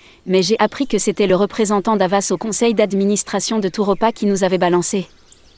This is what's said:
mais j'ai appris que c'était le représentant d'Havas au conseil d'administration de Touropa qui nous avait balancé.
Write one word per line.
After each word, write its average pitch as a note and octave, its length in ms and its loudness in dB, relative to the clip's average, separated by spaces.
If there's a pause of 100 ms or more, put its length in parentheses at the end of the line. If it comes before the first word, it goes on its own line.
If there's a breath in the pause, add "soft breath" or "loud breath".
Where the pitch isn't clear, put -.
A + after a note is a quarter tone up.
(260 soft breath)
mais F#3 160 2
j'ai F#3+ 160 0
appris G#3+ 300 -2
que G3+ 120 0
c'était G3+ 280 0
le F#3 80 4
représentant G#3 640 0
d'Havas G3 340 0
au F3+ 60 0
conseil A3+ 360 -2
d'administration G3+ 840 0
de F#3+ 80 0
Touropa G3+ 460 0
qui - 120 -6
nous G3 200 2
avait F#3 120 2
balancé. F3+ 520 0 (480)